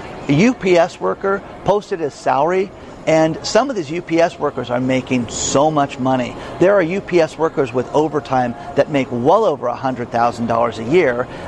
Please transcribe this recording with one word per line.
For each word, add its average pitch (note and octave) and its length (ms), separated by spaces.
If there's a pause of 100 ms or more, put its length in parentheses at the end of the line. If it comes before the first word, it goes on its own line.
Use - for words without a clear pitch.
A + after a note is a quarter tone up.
(280)
U F#3+ 260
P F3+ 240
S E3+ 220
worker F#3+ 420 (220)
posted G3 360
his D3 140
salary, E3+ 560 (380)
and D#3+ 360
some B3 260
of B3+ 60
these D#3 140
U E3+ 120
P E3 200
S E3+ 160
workers C3+ 320
are B2 120
making B2+ 480
so C#3 420
much C#3+ 260
money. B2+ 380 (240)
There F#3+ 160
are G3 80
U F#3 180
P F3+ 180
S D#3 160
workers D3 380
with B2 220
overtime C#3 580 (220)
that C#3 160
make C3+ 200
well D3+ 340
over C3 220
a A#2 80
hundred B2 360
thousand A#2 340
dollars A#2 320
a A2+ 60
year, B2+ 440 (200)